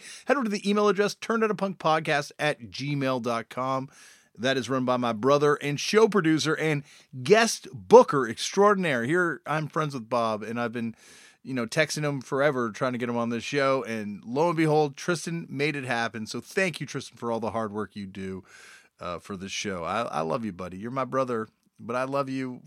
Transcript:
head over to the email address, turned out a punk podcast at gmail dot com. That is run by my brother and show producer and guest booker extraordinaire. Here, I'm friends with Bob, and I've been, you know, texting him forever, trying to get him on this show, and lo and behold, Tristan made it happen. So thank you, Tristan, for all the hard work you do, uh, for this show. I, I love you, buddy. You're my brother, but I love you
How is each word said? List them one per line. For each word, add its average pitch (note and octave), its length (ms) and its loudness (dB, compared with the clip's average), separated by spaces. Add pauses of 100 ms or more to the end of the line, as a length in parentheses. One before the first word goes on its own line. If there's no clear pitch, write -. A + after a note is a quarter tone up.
(260)
head C4 100 4
over C#4 80 0
to G#3+ 80 -2
the G3 180 -2
email G#3 200 4
address, G3 260 2
turned A3+ 280 -2
out G#3+ 80 2
a G3+ 40 -4
punk G3 240 -4
podcast D#3 580 0
at D3 260 -2
gmail C3 600 -2
dot A#2 260 -2
com. C3 400 -4 (460)
That C3 220 0
is A#2 100 -2
run C3 160 0
by B2 140 2
my A#2+ 160 0
brother C#3+ 480 4
and C#3+ 180 -4
show A3 280 4
producer D#3+ 480 2
and D3 260 0 (400)
guest G#3+ 500 4
booker C3 560 8
extraordinaire. F3+ 760 2
Here, E3 420 0
I'm D3+ 220 -2
friends D3+ 260 -2
with A2+ 160 -8
Bob, A2+ 320 0
and A2+ 180 -6
I've A#2+ 120 -2
been, A#2 240 -6 (480)
you C3 100 -10
know, A#2+ 140 -4
texting D3+ 360 -2
him C#3+ 160 -2
forever, C3 520 0
trying B2+ 220 -4
to A#2+ 40 -4
get A#2+ 120 -4
him A#2+ 60 -2
on A#2 140 -2
this A#2 140 -4
show, C3+ 400 0
and G#2 420 -8
lo C#3 220 0
and E3 100 0
behold, D3+ 400 2
Tristan E3+ 540 -4
made C#3+ 240 -2
it C#3 80 -8
happen. A#2 420 -4
So A#2+ 160 -8
thank F#3+ 400 -2
you, C#3+ 60 -8
Tristan, - 280 -10
for A#2+ 160 -4
all A2+ 80 -2
the G#2+ 120 -4
hard A2 200 -4
work G#2 240 -8
you G2+ 120 -10
do, F#2+ 360 -10 (560)
uh, E2+ 200 -8
for G2+ 180 -12
this F#2+ 140 -10
show. F#2 320 -6
I, F#2+ 180 -2
I D#2 200 -4
love A#2 220 -2
you, G#2 80 -6
buddy. F2+ 260 -10
You're A2 120 -10
my C3 160 -6
brother, B2 420 -2 (320)
but A2 160 -8
I B2+ 100 -2
love C#3 220 -2
you C3 400 -6